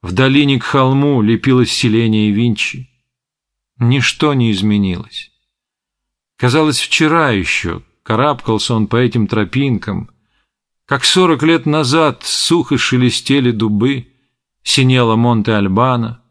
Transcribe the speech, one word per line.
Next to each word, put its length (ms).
В 120
долине 460
к 40
холму 580
лепилось 500
селение 600
Винчи. 580
Ничто 560
не 180
изменилось. 800
Казалось, 420
вчера 520
ещё 520
карабкался 720
он 140
по 100
этим 300
тропинкам, 840
как 200
сорок 380
лет 220
назад 580
сухо 540
шелестели 760
дубы, 560
синело 520
Монте-Альбано. 1160